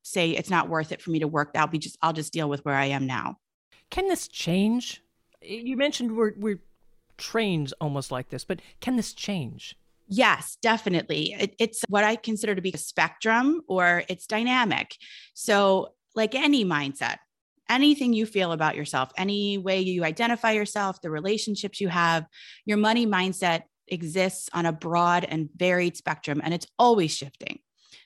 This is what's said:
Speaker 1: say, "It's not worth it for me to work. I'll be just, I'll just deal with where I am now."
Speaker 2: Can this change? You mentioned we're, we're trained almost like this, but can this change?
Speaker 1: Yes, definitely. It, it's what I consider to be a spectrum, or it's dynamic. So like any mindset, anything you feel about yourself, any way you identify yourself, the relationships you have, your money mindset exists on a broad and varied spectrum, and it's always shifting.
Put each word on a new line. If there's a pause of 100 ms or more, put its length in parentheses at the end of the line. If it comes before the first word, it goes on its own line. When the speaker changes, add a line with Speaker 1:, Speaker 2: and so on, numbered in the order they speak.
Speaker 1:
say,
"It's
not
worth
it
for
me
to
work.
I'll
be
just,
I'll
just
deal
with
where
I
am
now." (520)
Speaker 2:
Can
this
change? (400)
You
mentioned
we're,
we're (560)
trained
almost
like
this,
but (220)
can
this
change? (300)
Speaker 1:
Yes,
definitely.
It,
it's
what
I
consider
to
be
a
spectrum,
or
it's
dynamic. (380)
So (220)
like
any
mindset, (520)
anything
you
feel
about
yourself,
any
way
you
identify
yourself,
the
relationships
you
have, (400)
your
money
mindset (240)
exists
on
a
broad
and
varied
spectrum,
and
it's (100)
always
shifting. (460)